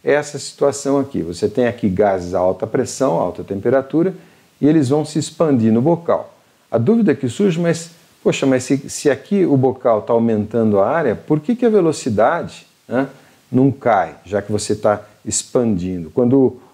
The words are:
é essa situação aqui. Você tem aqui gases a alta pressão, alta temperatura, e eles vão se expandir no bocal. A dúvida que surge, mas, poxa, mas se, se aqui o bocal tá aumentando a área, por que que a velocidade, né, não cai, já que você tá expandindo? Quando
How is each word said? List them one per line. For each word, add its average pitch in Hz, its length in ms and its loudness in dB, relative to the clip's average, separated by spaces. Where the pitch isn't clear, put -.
é 139 100 0
essa 147 260 -4
situação 139 600 -2
aqui. 135 220 -4
Você 85 260 -4
tem 123 200 0
aqui 117 220 -2
gases 92 440 0
a 92 60 -2
alta 92 260 0
pressão, 131 480 -2
alta 92 300 -4
temperatura, 135 720 -2
e 139 80 2
eles 151 220 2
vão 147 160 0
se 151 140 -4
expandir 139 520 0
no 113 100 4
bocal. 156 520 -2
A 117 60 -2
dúvida 190 380 2
que 127 140 -4
surge, 175 300 0
mas, 170 320 -2
poxa, 165 240 0
mas 131 180 2
se, 135 260 -2
se - 200 -2
aqui 180 360 0
o 139 100 2
bocal 123 460 2
tá 113 100 -6
aumentando 110 680 2
a 101 100 2
área, 143 260 0
por 156 240 -2
que 233 160 -2
que 247 100 -2
a 233 40 4
velocidade, 151 960 0
né, 131 200 -2
não 131 200 4
cai, 98 440 0
já 98 160 -2
que - 100 -10
você 104 240 -2
tá 104 260 0
expandindo? 92 840 -4
Quando 127 480 2